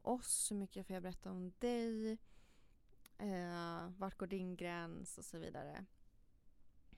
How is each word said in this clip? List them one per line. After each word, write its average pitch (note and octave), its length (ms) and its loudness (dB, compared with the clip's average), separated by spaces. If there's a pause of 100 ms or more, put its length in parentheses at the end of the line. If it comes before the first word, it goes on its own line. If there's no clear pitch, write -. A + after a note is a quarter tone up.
oss? - 480 4
Hur G#3+ 40 4
mycket G3 320 -2
får F#3+ 60 -2
jag F#3 100 0
berätta F#3 280 -2
om F3+ 280 -2
dig? A3+ 580 4 (1000)
Eh, F3 800 0
vart F#3+ 200 0
går F#3+ 100 0
din F3+ 280 0
gräns?" E3+ 640 -2
Och - 80 -8
så - 120 -6
vidare. D#3 480 -4 (1120)